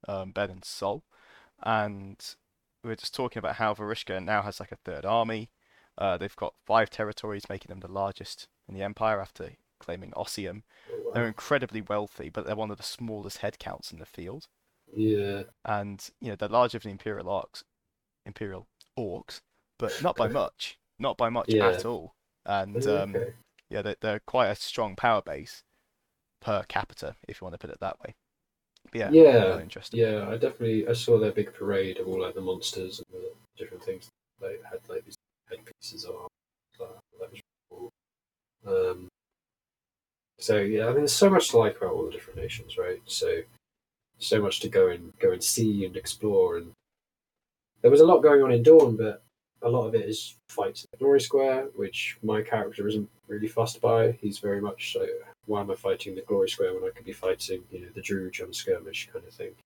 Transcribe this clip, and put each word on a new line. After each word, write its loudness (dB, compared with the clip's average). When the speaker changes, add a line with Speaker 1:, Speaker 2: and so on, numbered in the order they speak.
Speaker 1:
um, -8
Ben -4
and -18
Sol, -6
and -6
we -12
were -8
just -12
talking -6
about -6
how -2
Varushka -8
now -2
has, -10
like, -16
a -18
third -14
army. -2
Uh, -2
they've -10
got -8
five 2
territories, -8
making -12
them -14
the -16
largest -8
in -16
the -10
Empire -4
after -14
claiming -14
Ossium. -10
Speaker 2:
Oh, -12
wow. -8
Speaker 1:
They're -2
incredibly -4
wealthy, -8
but -10
they're -6
one -8
of -12
the -18
smallest -12
headcounts -10
in -20
the -18
field. -16
Speaker 2:
Yeah. 0
Speaker 1:
And, -6
you -10
know, -8
they're -6
larger 2
than -12
the -10
Imperial -10
Orcs, -6
Imperial -12
Orcs, -10
but -6
not -2
by 0
Speaker 2:
<laughs> -2
Speaker 1:
much. -8
Not -4
by 2
much -2
Speaker 2:
Yeah. 4
Speaker 1:
at 0
all. -8
And, -4
Speaker 2:
Oh, 0
Speaker 1:
um, -2
Speaker 2:
okay. -6
Speaker 1:
yeah, -6
they, -6
they're -4
quite 0
a -2
strong -8
power 0
base -12
per -4
capita, -8
if -14
you -18
wanna -14
put -14
it -14
that -8
way. -16
But -8
yeah, -2
Speaker 2:
Yeah, 10
Speaker 1:
really -2
interesting. -12
Speaker 2:
yeah, 0
I -6
definitely, -2
I 0
saw 4
their 2
big -4
parade -4
of -6
all, -4
like, -6
the -10
monsters -8
and -18
the -12
different -16
things. -10
They -10
had, -12
like, -10
these -20
headpieces -18
of -12
armor. -16
That, -14
that -12
was -20
really -20
cool. -16
Um, -2
so 2
yeah, 0
I 0
mean, 2
there's 0
so 6
much 4
to 6
like 4
about -4
all -4
the -8
different -16
nations, -10
right? -6
So, -2
so 0
much -2
to -6
go 6
and, -6
go 4
and -4
see 0
and -8
explore, 0
and -12
there 12
was 12
a 12
lot 8
going 10
on 4
in 4
Dawn, 12
but -2
a 2
lot 2
of -6
it 0
is -8
fights -6
in -20
the -20
Glory 6
Square, 0
which -6
my 0
character -4
isn't -2
really -6
fussed -2
by. 4
He's -6
very -4
much -8
so, -2
"Why -2
am -6
I -2
fighting -4
the -10
Glory 0
Square -2
when -6
I -4
could -20
be -12
fighting, -6
you -12
know, -18
the -12
Druge -6
on -12
a -16
skirmish?" -4
kind -12
of -20
thing. -14